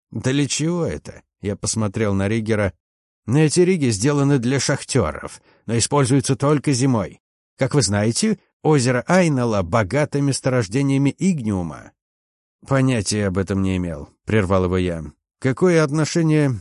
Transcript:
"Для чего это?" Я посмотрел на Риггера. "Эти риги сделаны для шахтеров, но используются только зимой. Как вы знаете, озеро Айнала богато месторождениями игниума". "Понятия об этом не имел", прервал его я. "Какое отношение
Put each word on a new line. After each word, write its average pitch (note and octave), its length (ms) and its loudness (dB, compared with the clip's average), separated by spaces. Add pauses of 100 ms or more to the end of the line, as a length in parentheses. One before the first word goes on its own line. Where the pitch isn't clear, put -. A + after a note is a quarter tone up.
(100)
"Для C3 360 -2
чего E3 380 -4
это?" - 380 -10 (180)
Я G2+ 160 -4
посмотрел G#2+ 580 -2
на G2 140 -2
Риггера. G#2+ 440 -2 (540)
"Эти D3+ 340 2
риги F3 280 2
сделаны C#3 500 2
для B2+ 220 0
шахтеров, - 800 -2 (260)
но A2+ 120 -2
используются C3+ 580 2
только D3 360 0
зимой. A#2+ 480 0 (360)
Как - 180 -2
вы C#3+ 80 4
знаете, G#2+ 560 0 (240)
озеро B2+ 440 2
Айнала C3 560 2
богато A2+ 580 0
месторождениями C3+ 1000 0
игниума". A2 720 -2 (760)
"Понятия A#2+ 600 0
об F#2+ 120 -2
этом G2 240 -2
не F#2+ 140 0
имел", E2+ 340 -6 (140)
прервал F#2+ 400 2
его F2+ 120 0
я. F2 280 -2 (360)
"Какое D#3+ 420 2
отношение D3+ 800 0